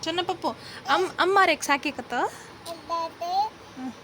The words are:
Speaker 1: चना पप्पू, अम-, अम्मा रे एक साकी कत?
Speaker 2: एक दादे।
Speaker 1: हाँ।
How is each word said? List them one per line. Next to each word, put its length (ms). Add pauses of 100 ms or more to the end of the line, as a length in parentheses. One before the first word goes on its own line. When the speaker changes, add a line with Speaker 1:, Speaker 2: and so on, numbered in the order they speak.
Speaker 1:
चना 180
पप्पू, 340 (340)
अम-, 300
अम्मा 260
रे 80
एक 100
साकी 280
कत? 220
Speaker 2:
एक 640
दादे। 480 (560)
Speaker 1:
हाँ। 120 (100)